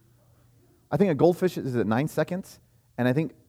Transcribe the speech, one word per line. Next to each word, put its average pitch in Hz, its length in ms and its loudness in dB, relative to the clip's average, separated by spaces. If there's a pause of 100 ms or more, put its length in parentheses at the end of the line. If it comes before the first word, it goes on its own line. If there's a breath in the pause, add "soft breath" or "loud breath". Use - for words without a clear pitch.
(920)
I 143 60 0
think 190 120 4
a 156 60 0
goldfish 170 420 2
is 123 180 -6
at 104 120 0
nine 123 200 0
seconds, 175 520 -6 (360)
and 120 120 0
I 127 60 2
think 156 200 -2 (160)